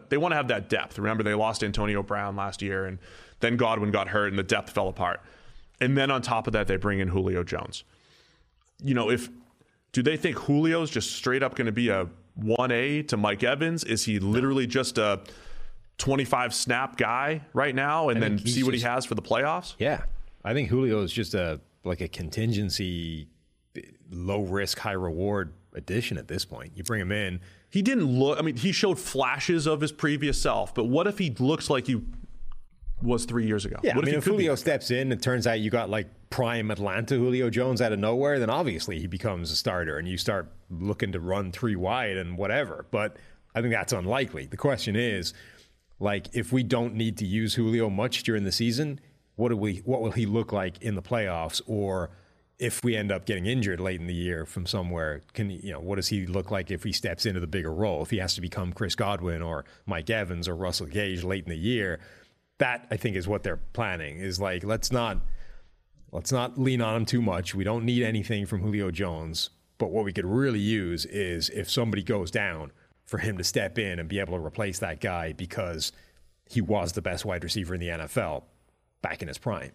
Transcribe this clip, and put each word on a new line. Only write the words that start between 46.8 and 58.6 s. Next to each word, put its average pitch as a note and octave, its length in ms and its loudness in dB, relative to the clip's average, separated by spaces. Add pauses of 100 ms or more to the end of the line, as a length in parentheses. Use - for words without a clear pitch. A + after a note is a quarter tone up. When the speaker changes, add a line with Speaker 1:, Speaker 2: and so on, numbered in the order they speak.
Speaker 2:
need A2 240 0
to A2 80 -2
use G#2+ 300 2
Julio A2+ 340 4
much G2+ 320 0
during G#2+ 220 2
the F#2+ 80 0
season, C3 480 0 (360)
what A#2 140 0
do A#2 80 2
we, G2+ 280 0
what B2+ 160 2
will A2+ 100 0
he A#2 140 2
look A2 280 0
like F#2+ 280 -2
in A2 140 -2
the F2+ 60 -4
playoffs? F2+ 640 -2
Or F#2+ 420 -2 (480)
if - 260 -2
we A#2+ 120 2
end G#2 160 0
up F#2 140 -2
getting F#2 200 -2
injured G2+ 360 0
late F#2 180 -2
in E2+ 80 -6
the F2+ 60 -4
year E2+ 320 -2
from F2+ 200 -6
somewhere, E2 580 -2 (100)
can, G#2 160 -2
you F#2+ 240 -8
know, C#2+ 60 -8
what F2+ 180 -4
does F#2 100 0
he G2 180 0
look F2+ 260 -2
like G2 200 -2
if F2+ 120 -4
he G#2 100 -2
steps F2+ 320 -4
into F#2+ 160 0
the F2 60 -2
bigger D#2+ 260 -2
role? F2+ 280 0
If E2 100 -6
he A2+ 80 2
has F#2 160 -2
to - 60 -6
become F2+ 300 -4